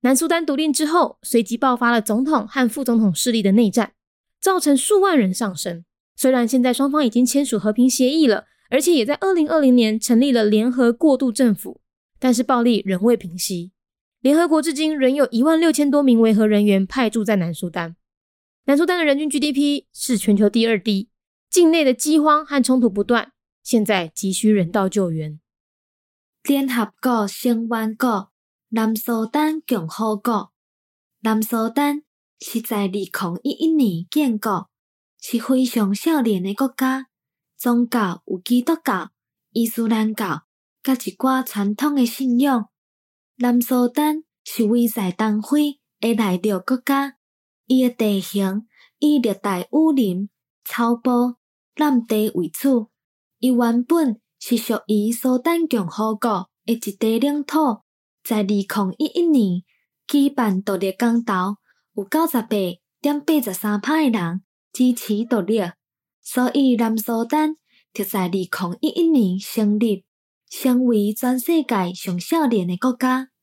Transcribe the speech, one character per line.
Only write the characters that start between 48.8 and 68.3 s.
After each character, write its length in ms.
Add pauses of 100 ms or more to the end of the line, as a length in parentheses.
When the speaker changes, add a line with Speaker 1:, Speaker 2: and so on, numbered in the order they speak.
Speaker 2:
以 200
热 140
带 300
雨 320
林、 340 (360)
草 300
坡、 420 (400)
湿 300
地 280
为 140
主。 420 (480)
伊 100
原 340
本 380 (180)
是 180
属 300
于 240
苏 280
丹 280
共 200
和 280
国 360 (160)
的 80
一 20
地 420
领 240
土， 380 (420)
在 160
二 40
零 240 (320)
一 80
一 160
年 400 (440)
举 220
办 340
独 140
立 160
公 320
投， 320 (380)
有 100
九 220
十 80
八 80
点 380 (440)
八 160
十 140
三 260
趴 160
的 140
人 320 (300)
支 200
持 320
独 160
立， 220 (580)
所 320
以 240
南 200
苏 280
丹 320 (360)
就 120
在 200
二 40
零 180 (360)